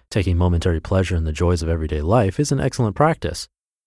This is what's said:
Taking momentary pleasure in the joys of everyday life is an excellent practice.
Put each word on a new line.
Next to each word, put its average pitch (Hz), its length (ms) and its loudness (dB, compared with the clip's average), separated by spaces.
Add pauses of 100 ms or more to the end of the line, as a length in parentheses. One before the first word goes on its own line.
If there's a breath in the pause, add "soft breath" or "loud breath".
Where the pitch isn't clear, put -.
(120 soft breath)
Taking 92 260 0
momentary 87 420 2
pleasure 95 360 0
in 80 80 0
the 80 80 -2
joys 85 320 0
of 80 60 -2
everyday 78 320 -2
life 95 380 2
is 147 120 0
an 139 80 0
excellent 123 360 -2
practice. - 520 -2 (400)